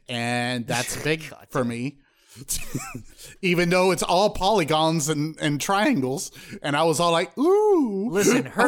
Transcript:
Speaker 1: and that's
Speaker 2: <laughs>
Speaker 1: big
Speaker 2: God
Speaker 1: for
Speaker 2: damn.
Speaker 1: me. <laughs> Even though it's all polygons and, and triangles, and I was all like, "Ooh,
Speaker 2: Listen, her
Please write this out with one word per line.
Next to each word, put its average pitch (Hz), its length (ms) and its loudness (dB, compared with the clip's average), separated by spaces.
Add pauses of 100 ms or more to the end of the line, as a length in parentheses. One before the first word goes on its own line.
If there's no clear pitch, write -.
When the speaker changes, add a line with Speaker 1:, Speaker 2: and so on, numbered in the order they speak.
Speaker 1:
and 120 580 -4
that's 123 300 -2
Speaker 2:
<laughs> 127 80 -8
Speaker 1:
big 156 260 -4
Speaker 2:
God - 200 -20
Speaker 1:
for 143 100 0
Speaker 2:
damn. 120 80 0
Speaker 1:
me. 120 300 -6 (380)
<laughs> - 1040 -10
Even 175 280 2
though 185 220 4
it's 170 100 -2
all 180 280 2
polygons 160 800 0
and, 151 300 -4
and 147 220 -2
triangles, 196 720 0 (300)
and 143 140 -2
I 156 60 2
was 165 160 2
all 170 140 2
like, 170 260 0
"Ooh, 311 720 4
Speaker 2:
Listen, 208 360 2
her - 220 -2